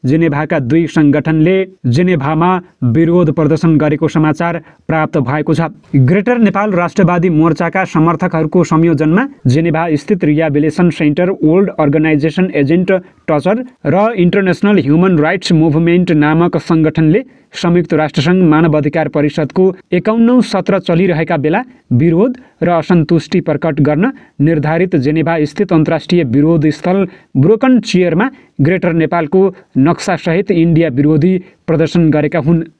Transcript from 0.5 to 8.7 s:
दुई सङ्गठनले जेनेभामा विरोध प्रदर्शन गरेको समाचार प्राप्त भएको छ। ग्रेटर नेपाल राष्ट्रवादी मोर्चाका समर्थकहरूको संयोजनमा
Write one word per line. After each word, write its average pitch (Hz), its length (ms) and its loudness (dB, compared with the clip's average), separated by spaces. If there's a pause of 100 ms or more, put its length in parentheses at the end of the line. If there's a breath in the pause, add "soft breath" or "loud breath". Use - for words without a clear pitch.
दुई 147 280 0
सङ्गठनले 156 800 0 (180)
जेनेभामा 165 760 0 (220 soft breath)
विरोध 165 480 2
प्रदर्शन 160 460 0
गरेको 151 300 0
समाचार 165 540 -2 (260 loud breath)
प्राप्त 160 300 -2
भएको 147 360 -2
छ। 170 80 -2 (340)
ग्रेटर 196 420 2
नेपाल 208 340 0
राष्ट्रवादी 175 580 0
मोर्चाका 170 560 0
समर्थकहरूको 165 760 0
संयोजनमा 165 640 0 (200 loud breath)